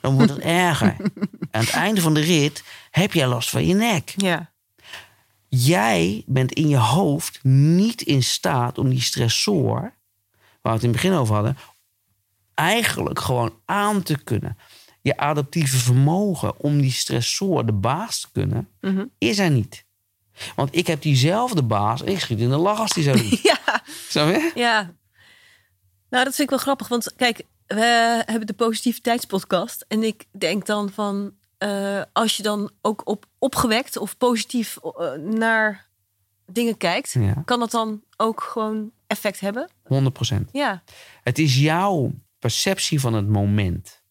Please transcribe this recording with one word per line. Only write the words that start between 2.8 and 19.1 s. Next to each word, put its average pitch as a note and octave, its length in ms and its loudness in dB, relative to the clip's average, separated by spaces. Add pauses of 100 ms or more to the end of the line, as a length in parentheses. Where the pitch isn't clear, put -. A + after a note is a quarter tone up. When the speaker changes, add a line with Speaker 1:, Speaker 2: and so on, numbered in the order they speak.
Speaker 1:
heb F#3+ 220 2
jij C#3+ 140 2
last A#2+ 220 -2
van - 180 0
je F3 60 4
nek. G#3 440 0
Speaker 2:
Ja. F3 360 -2 (960)
Speaker 1:
Jij F3+ 760 2
bent C3 280 0
in D#3 140 0
je C#3+ 100 4
hoofd C#3+ 640 0
niet D#3+ 580 4
in C3+ 220 2
staat B2+ 540 -2
om C3 120 0
die B2+ 120 0
stressor, A#2+ 800 0
waar A3 120 -10 (680)
we - 80 -2
het A2+ 140 0
in A#2+ 60 2
het A#2 120 0
begin F#3+ 120 2
over A#2 220 2
hadden, G#2+ 220 0 (960)
eigenlijk F3+ 680 0
gewoon A#2+ 340 -2 (120)
aan G3+ 380 0
te D3+ 200 -2
kunnen. - 340 -4 (440)
Je - 160 0
adaptieve C#3+ 600 0
vermogen C#3+ 800 2
om D3 220 2
die C3+ 100 2
stressor C3 760 -2
de A2+ 80 0
baas C3 480 -2
te - 100 -14
kunnen, G2+ 380 -4 (120)
Speaker 2:
Mhm. F#3+ 240 -2 (120)